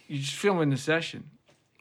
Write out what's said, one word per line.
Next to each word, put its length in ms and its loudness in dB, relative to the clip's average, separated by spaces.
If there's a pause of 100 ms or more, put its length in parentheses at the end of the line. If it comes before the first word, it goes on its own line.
you 120 -6
just 160 -6
filming 340 2
the 80 2
session. 520 -2 (520)